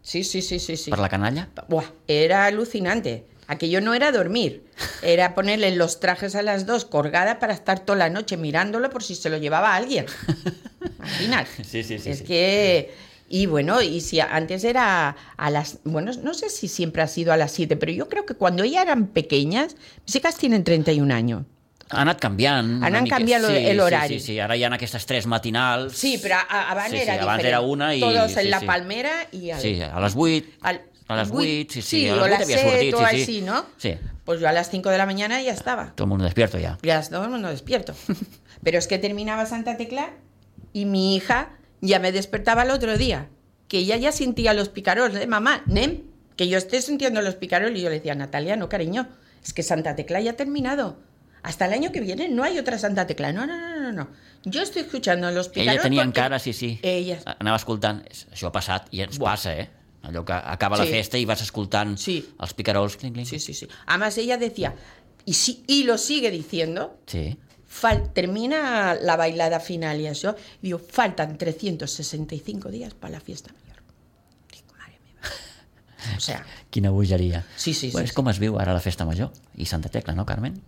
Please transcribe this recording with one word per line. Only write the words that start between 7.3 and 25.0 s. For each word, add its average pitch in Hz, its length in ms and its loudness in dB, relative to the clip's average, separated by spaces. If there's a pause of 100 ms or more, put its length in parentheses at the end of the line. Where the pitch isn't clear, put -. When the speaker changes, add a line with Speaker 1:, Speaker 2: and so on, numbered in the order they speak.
Speaker 1:
para 214 160 0
estar 190 240 0
toda 202 180 0
la 170 140 4
noche 196 260 -4
mirándolo 196 540 0
por 247 100 -6
si 185 140 -8
se 160 160 -4
lo 156 60 -2
llevaba 156 380 2
alguien. 220 300 0 (220)
Speaker 2:
<laughs> 175 260 -2 (460)
Speaker 1:
Imagínate. 196 640 -2
Speaker 2:
Sí, 113 200 -6
sí, 107 160 -6
sí, 120 100 -8
Speaker 1:
Es 143 100 -4
Speaker 2:
sí. - 60 -12
Speaker 1:
que, 180 680 4 (360)
y 190 160 2
bueno, 165 360 4
y 170 200 0
si 160 180 0
a-, - 160 2
antes 165 280 -2
era 202 520 4 (220)
a - 120 0
las, 147 340 -2
bueno, 160 280 -2 (100)
no 311 120 -4
sé 427 160 -6
si - 180 -6
siempre 165 340 -2
ha 156 60 2
sido 165 260 2
a 160 40 6
las 147 140 2
siete, 160 260 0
pero 151 140 0
yo - 180 -4
creo 415 160 -2
que 415 100 -8
cuando 180 280 2
ellas 320 200 4
eran 262 240 4
pequeñas, 165 680 2 (300)
mis - 100 -6
hijas 330 220 2
tienen 226 260 4
treinta 165 280 4
y 147 100 4
un 139 100 6
años. 117 320 2 (460)
Speaker 2:
Ha 120 120 0
anat 160 180 4
canviant 117 640 2
Speaker 1:
Han 170 100 2
Speaker 2:
una 226 80 4
mica. 247 160 2
Speaker 1:
canviat 240 280 4
Speaker 2:
Sí, 208 100 4
Speaker 1:
el - 220 4
Speaker 2:
sí, - 60 4
Speaker 1:
horari. 151 360 4
Speaker 2:
sí, 135 60 -8
sí. 107 140 -4
Ara 107 180 0
hi 120 60 2
ha 120 100 4
aquestes 120 320 -4